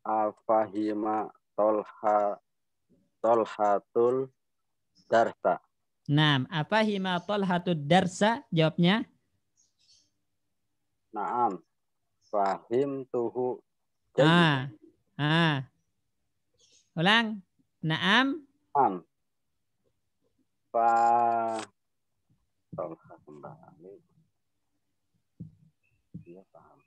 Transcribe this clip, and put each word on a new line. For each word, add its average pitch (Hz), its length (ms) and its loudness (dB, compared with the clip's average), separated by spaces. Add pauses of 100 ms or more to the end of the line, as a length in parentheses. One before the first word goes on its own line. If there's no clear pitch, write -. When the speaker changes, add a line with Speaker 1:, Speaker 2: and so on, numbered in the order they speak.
Speaker 1:
Afahima 107 1300 -2 (240)
tolha, 104 880 -2 (800)
tolhatul 117 1120 0 (720)
darsa. 101 560 0 (480)
Speaker 2:
Naam, 143 400 2
afahima 190 720 -2
tolhatul 180 560 -2
darsa? 185 720 0
Jawabnya? 175 560 2 (2000)
Speaker 1:
Naam. 104 480 -2 (680)
Fahim 117 800 -2
tuhu 120 540 -4 (560)
Speaker 2:
Ah, - 0 -
Speaker 1:
jayyidan. 156 480 4 (560)
Speaker 2:
ah. 156 360 2 (1400)
Ulang. 214 300 2 (580)
Naam. 214 560 0 (320)
Speaker 1:
Naam. 104 320 0 (1700)
Fa-, 117 880 2 (1160)
Tolha 113 480 -12
kembali. 151 680 -20 (2250)
Dia 180 320 -20
paham. 151 240 -20 (100)